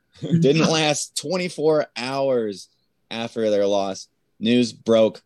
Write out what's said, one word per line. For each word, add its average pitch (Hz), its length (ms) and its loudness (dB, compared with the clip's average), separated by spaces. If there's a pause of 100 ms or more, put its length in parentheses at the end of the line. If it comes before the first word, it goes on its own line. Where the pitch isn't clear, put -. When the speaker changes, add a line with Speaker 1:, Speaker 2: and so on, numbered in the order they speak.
Speaker 1:
<laughs> - 200 -20
Didn't 160 480 2
Speaker 2:
<laughs> - 0 -
Speaker 1:
last 156 480 -2
twenty-four 160 720 -2 (100)
hours 123 720 -4 (420)
after 113 380 -4
their 101 180 2
loss. 98 400 -4 (320)
News 117 320 2
broke 110 540 2